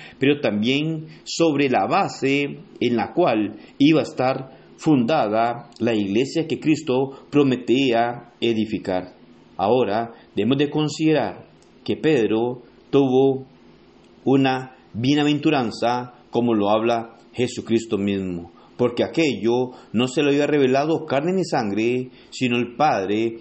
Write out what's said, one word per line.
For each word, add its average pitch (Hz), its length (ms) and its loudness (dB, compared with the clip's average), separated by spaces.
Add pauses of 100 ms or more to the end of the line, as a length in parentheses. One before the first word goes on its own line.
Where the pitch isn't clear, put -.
(200)
pero 143 200 2
también 143 680 0 (160)
sobre 143 460 0
la 107 180 2
base 143 720 -2 (200)
en 120 160 0
la 101 180 -2
cual 110 420 0 (240)
iba 147 220 6
a - 20 -4
estar 135 520 -4 (220)
fundada 120 1000 0
la 113 160 0
iglesia 113 500 -2
que - 140 -4
Cristo 135 720 -2
prometía 123 1080 0
edificar. 104 760 -2 (420)
Ahora, 113 560 0 (220)
debemos 117 240 0
de 143 100 0
considerar 151 760 -2 (360)
que 107 140 -2
Pedro 120 640 0 (300)
tuvo 131 560 2 (760)
una 131 520 0 (180)
bienaventuranza, 131 1200 0 (160)
como 120 240 0
lo 101 160 2
habla 113 480 0 (160)
Jesucristo 113 640 -2
mismo, 95 540 -4 (260)
porque 120 260 0
aquello 123 680 -2 (220)
no 123 140 0
se 131 140 -4
lo 143 80 2
había 143 160 2
revelado 143 640 2
carne 147 260 -2
ni 185 100 0
sangre, 123 680 -2 (180)
sino 123 280 -2
el 120 180 -4
Padre 113 640 0